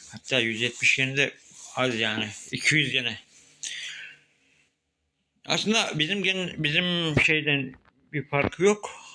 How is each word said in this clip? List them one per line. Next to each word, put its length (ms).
Hatta 280
yüz 220
yetmiş 340
gene 220
de 200
az 240
yani. 300
İki 240
yüz 160
gene. 280
Aslında 540
bizim 240
gen-, 400
bizim 580
şeyden 520
bir 160
farkı 340
yok. 280